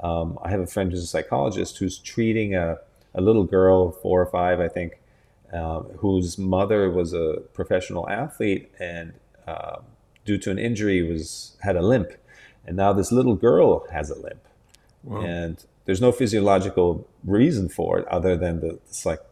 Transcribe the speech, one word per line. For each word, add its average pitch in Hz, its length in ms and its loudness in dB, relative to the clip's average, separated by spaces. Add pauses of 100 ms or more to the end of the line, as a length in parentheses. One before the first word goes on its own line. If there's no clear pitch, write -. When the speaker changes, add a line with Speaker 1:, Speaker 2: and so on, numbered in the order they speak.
Speaker 1:
Um, 85 420 -4
I - 60 -6
have 98 100 -2
a 90 80 -4
friend 95 240 -2
who's 87 120 -6
a 85 40 -10
psychologist 98 720 -4
who's 92 200 -4
treating 110 580 -2
a, 85 220 -2 (380)
a 92 60 -2
little 107 220 4
girl, 92 480 6
four 90 300 0
or 90 40 0
five, 90 340 0
I 85 80 0
think, 85 320 -8 (520)
um, 82 340 -6 (120)
whose 92 400 0
mother 98 520 2
was 87 240 -2
a 82 280 -2 (120)
professional 92 560 -4
athlete 107 720 -4
and, 85 340 -10 (340)
um, 82 360 -12 (420)
due 101 120 0
to 101 140 -6
an 95 80 -4
injury 104 440 0
was, 82 580 -6
had 98 140 0
a 87 60 2
limp. 107 300 2 (540)
And 90 120 -8
now 98 160 4
this 98 180 0
little 123 240 4
girl 120 560 4
has 76 180 -6
a 71 80 -10
limp. - 300 -16 (560)
Speaker 2:
Wow. 110 180 -10
Speaker 1:
And 85 420 -6 (220)
there's 92 140 0
no 123 140 6
physiological 98 920 2 (200)
reason 104 420 2
for 85 320 -2
it - 80 -6
other 90 300 0
than 85 240 -2
the 82 240 -6
psych-, - 340 -6 (120)